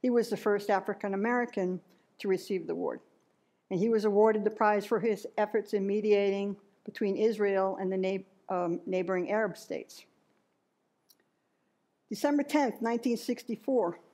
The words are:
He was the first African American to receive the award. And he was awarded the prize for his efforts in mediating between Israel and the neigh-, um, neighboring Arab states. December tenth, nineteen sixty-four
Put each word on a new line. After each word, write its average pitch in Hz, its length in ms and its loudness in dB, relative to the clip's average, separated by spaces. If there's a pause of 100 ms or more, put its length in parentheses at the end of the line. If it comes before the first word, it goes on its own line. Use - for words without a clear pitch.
He 254 80 2
was 240 180 2
the 202 80 -2
first 208 320 0
African 196 460 -2
American 208 640 -2 (380)
to 202 100 -6
receive 185 380 -2
the 170 80 -4
award. 165 260 -6 (720)
And 180 100 0
he 220 80 2
was 220 160 2
awarded 214 400 4
the 214 60 2
prize 208 340 2
for 214 160 0
his 208 260 -2 (120)
efforts 208 340 0
in 202 140 0
mediating 202 680 2 (300)
between 208 320 -4
Israel 196 640 2
and 190 100 -2
the 190 60 -2
neigh-, 190 300 -2 (240)
um, 175 340 0
neighboring 185 460 -2
Arab 208 260 0
states. - 480 -12 (2000)
December 285 320 0
tenth, 285 400 0
nineteen 233 340 0
sixty-four 226 840 -2 (160)